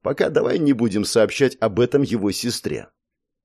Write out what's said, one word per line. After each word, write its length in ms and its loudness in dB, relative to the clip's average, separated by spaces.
пока 280 -2
давай 280 2
не 140 2
будем 320 0
сообщать 560 2
об 180 -2
этом 220 2
его 320 0
сестре. 560 -6